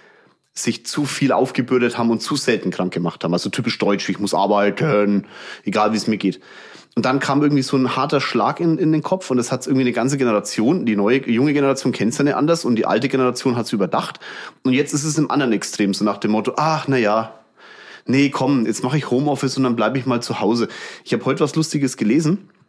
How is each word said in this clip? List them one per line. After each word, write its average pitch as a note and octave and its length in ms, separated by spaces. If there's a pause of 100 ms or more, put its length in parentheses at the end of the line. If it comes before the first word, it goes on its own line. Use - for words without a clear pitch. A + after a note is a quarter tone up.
(540)
sich - 320
zu D3 200
viel C3+ 260
aufgebürdet A#2+ 640
haben A#2 120
und A2+ 120
zu - 160
selten G#2+ 340
krank F2+ 220
gemacht E2+ 300
haben. E2+ 100
Also F2 160
typisch - 280
deutsch, G2+ 320
ich F#2+ 100
muss G2+ 140
arbeiten, G2+ 920 (360)
egal G#2+ 280
wie A2 60
es G2+ 100
mir A2 100
geht. F#2 220 (560)
Und A#2+ 100
dann C3+ 140
kam C#3 220
irgendwie D3 200
so C3+ 140
ein C3 220
harter C#3+ 240
Schlag A#2+ 400
in, E3 160
in D#3 160
den D#3 100
Kopf F#3+ 260
und B2+ 60
das A#2+ 160
hat B2+ 160
irgendwie C3+ 140
eine B2 100
ganze C3 260
Generation, A#2+ 680
die A2 100
neue, A2+ 340
junge B2 220
Generation C3+ 400
kennt's - 260
ja C#3+ 60
nicht C#3+ 140
anders D#3+ 260
und A#2 140
die G#2+ 80
alte A#2 240
Generation B2+ 480
hat's A#2 160
überdacht. - 480 (420)
Und C3 80
jetzt C#3+ 220
ist C#3+ 100
es D#3 140
im D3+ 120
anderen C3 220
Extrem, G2 420
so G#2 120
nach G#2 140
dem G#2+ 120
Motto, G#2+ 240
ach, D3+ 320
na C#3 80
ja, A2+ 420 (680)
nee, C#3 240
komm, C3+ 360
jetzt A2 160
mach B2+ 120
ich D3 180
Homeoffice C3+ 460
und C3+ 60
dann A#2+ 120
bleib A2+ 220
ich B2 80
mal A#2+ 160
zu - 180
Hause. A2+ 300 (340)
Ich - 80
hab A#2 140
heute D3+ 180
was C#3+ 120
Lustiges D3 420
gelesen. D#3 520 (200)